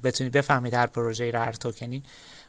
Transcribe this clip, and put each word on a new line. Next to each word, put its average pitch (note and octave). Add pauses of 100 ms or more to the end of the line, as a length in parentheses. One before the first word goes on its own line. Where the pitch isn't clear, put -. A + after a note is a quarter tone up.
بتونید B2+
بفهمید C3
هر A#2+
پروژه‌ای A#2
رو، A#2
هر A#2
توکنی، B2 (460)